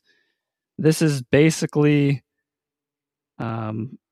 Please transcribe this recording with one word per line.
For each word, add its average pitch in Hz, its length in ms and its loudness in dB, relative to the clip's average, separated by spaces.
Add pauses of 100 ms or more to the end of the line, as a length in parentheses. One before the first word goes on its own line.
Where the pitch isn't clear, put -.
(760)
This 156 240 0
is 147 220 0
basically, 147 1000 2 (1120)
um, 113 600 -8 (140)